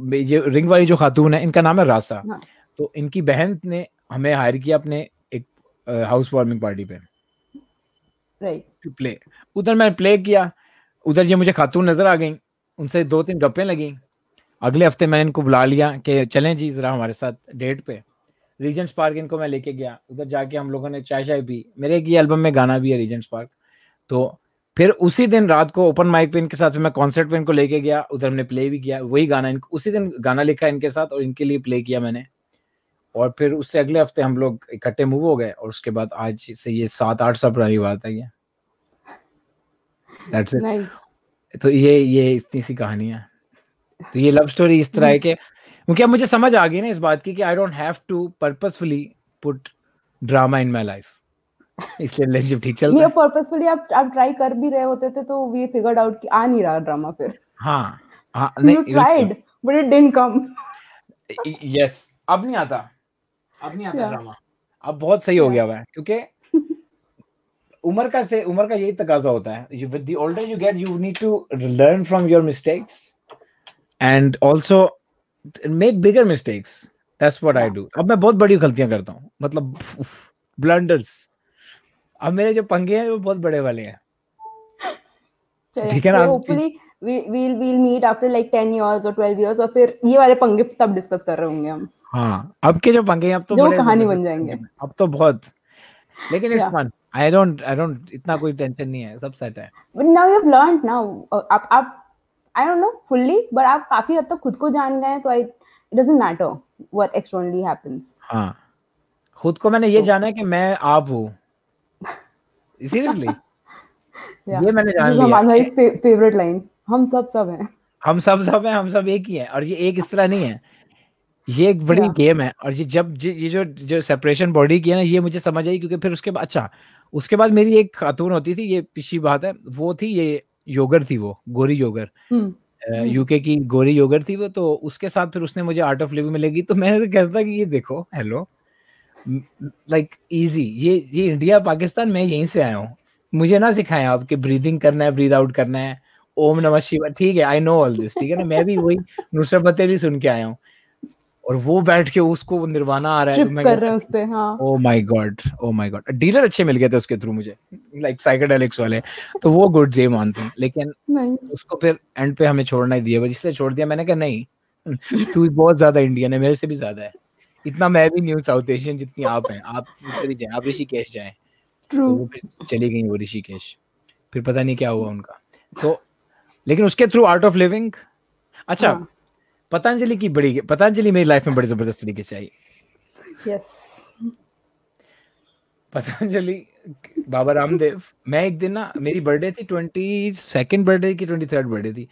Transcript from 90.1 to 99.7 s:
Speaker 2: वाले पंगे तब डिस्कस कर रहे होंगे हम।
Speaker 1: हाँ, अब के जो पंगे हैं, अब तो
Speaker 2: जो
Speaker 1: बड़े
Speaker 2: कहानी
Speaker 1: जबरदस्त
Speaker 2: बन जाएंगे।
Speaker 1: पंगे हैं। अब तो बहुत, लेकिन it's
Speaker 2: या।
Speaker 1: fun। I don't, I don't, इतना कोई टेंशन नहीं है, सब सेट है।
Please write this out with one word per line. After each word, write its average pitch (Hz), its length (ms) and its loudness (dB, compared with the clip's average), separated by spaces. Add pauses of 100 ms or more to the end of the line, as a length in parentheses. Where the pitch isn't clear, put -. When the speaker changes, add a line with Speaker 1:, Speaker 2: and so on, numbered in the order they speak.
Speaker 2:
वाले 254 180 8
पंगे 240 280 4
तब 220 320 -2
डिस्कस 185 280 -6
कर 165 140 -4
रहे 165 100 -4
होंगे 151 220 -6
हम। 160 180 -10 (180)
Speaker 1:
हाँ, 117 480 -4 (100)
अब 165 160 4
के 240 120 4
जो 233 120 4
पंगे 175 240 0
हैं, 185 80 0
अब 180 80 -6
तो 208 140 -4
Speaker 2:
जो 285 100 6
Speaker 1:
बड़े - 100 2
Speaker 2:
कहानी 226 240 4
Speaker 1:
जबरदस्त 202 180 0
Speaker 2:
बन 180 40 -2
जाएंगे। 160 280 -4
Speaker 1:
पंगे - 120 -14
हैं। - 60 -20 (120)
अब 139 160 -12
तो 190 100 2
बहुत, 143 340 2 (920)
लेकिन 202 200 -2
it's 226 120 2
Speaker 2:
या। 165 80 -2
Speaker 1:
fun। 143 200 -2 (240)
I 147 160 2
don't, 180 360 4
I 135 100 -2
don't, 156 200 -4 (160)
इतना 156 240 -4
कोई 151 160 -4
टेंशन 135 360 -8
नहीं 131 120 -10
है, 110 180 -16
सब 135 140 -12
सेट 113 260 -14
है। 104 120 -20 (260)